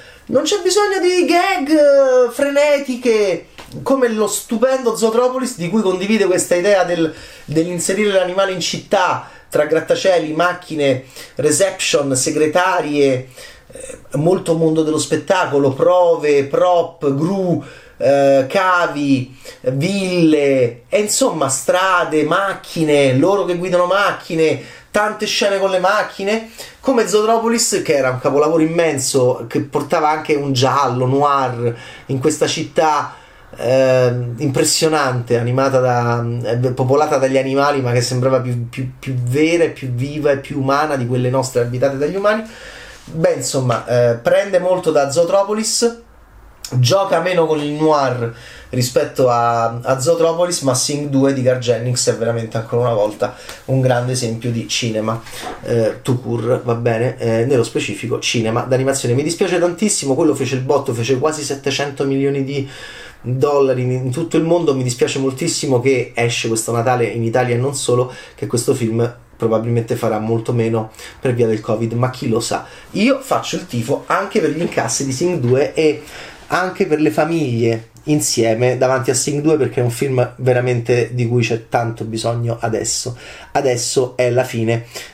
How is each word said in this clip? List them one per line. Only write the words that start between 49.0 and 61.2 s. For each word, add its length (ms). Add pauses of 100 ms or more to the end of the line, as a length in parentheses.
a, 540
a 160
Zootropolis, 600
ma 120
Sing 360
due 220
di 120
Garth 160
Jennings 500
è 60
veramente 420
ancora 300
una 80
volta 400 (300)
un 160
grande 320
esempio 360
di 180
cinema, 540 (400)
eh, 400
tout 220
court, 400
va 100
bene, 460
eh, 260
nello 180
specifico 540
cinema 440
d'animazione. 520
Mi 80
dispiace 380
tantissimo, 560
quello 180
fece 220
il 60
botto, 300
fece 280
quasi 240